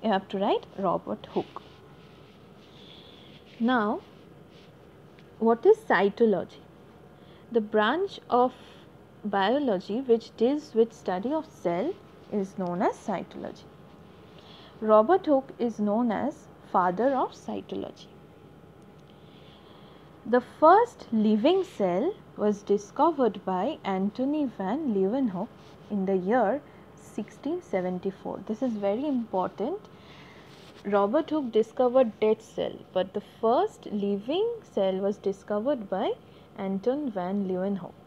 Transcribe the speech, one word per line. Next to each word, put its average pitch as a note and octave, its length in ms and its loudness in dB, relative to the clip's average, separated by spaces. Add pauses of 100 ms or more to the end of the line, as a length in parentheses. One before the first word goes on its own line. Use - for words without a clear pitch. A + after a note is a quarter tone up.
you A3 60 -2
have G3 200 0
to G#3 80 -6
write, C4+ 280 0 (120)
Robert F#3+ 560 -4
Hooke. - 300 -6 (2000)
Now, A#3+ 420 0 (1400)
what A3+ 260 2
is G#4+ 120 8
cytology? G3 840 0 (880)
The A#3 100 2
branch A3 580 0 (100)
of B3 240 2 (720)
biology G#3 760 0
which A#3 360 0
deals C#4+ 360 0
with A3+ 200 2
study G3+ 400 -4
of D#4 120 -4
cell F#3 480 -4 (380)
is G3 260 -4
known F3 240 -4
as F#4+ 140 0
cytology. - 680 -10 (1120)
Robert A3 460 6
Hooke C4+ 340 2
is A3+ 200 -4
known G#3+ 320 0
as C4 360 -4 (240)
father F#3 440 2
of D#4 180 -2
cytology. - 720 -12 (2250)
The A#3+ 160 2 (180)
first G4 520 6
living A3 520 4
cell G#3 500 -2 (240)
was G3+ 240 -2
discovered A#3+ 840 0
by F#3+ 400 -4
Antony B3+ 640 -2 (120)
van A#3 380 -4
Leeuwenhoek G3 520 -2 (420)
in G3 160 -2
the F#3+ 100 0
year G#3 460 0 (340)
sixteen - 680 -10
seventy-four. F#3 840 -6
This A3 140 -6
is C4 120 -2
very G#3 340 -2
important. A#3 720 -4 (1040)
Robert G3+ 440 2
Hooke C#4+ 220 -4
discovered A#3+ 680 2
dead G#3+ 220 2
cell, - 320 -6 (200)
but F#3 200 -2
the G#3 80 -6 (180)
first C#4+ 480 0
living G#3 600 -2 (260)
cell F#3+ 240 0
was G3 200 -2
discovered G#3 720 -4
by B3 240 -2 (440)
Anton G#3+ 540 -2
van F#3+ 360 -4
Leeuwenhoek. F#3 460 -4 (140)